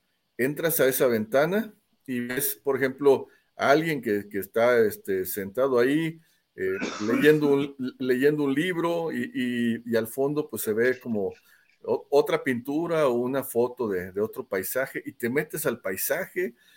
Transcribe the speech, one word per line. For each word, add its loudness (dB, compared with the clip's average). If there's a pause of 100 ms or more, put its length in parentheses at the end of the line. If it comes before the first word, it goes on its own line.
(380)
Entras 0
a 4
esa 2
ventana 0 (320)
y -6
ves, -4
por 0
ejemplo, 4 (300)
a 4
alguien 2
que, -2
que -6
está, 2
este, 0
sentado -2
ahí, 0 (360)
eh, -4 (280)
leyendo 4
un, 2 (220)
leyendo 2
un 0
libro -2
y, -4
y, -2
y 2
al 0
fondo, -2
pues, -8
se -2
ve 2
como -4 (500)
o-, -4
otra 2
pintura 0
o 2
una -2
foto -2
de, -4
de -2
otro -4
paisaje -4
y -12
te -4
metes -4
al -4
paisaje -4 (240)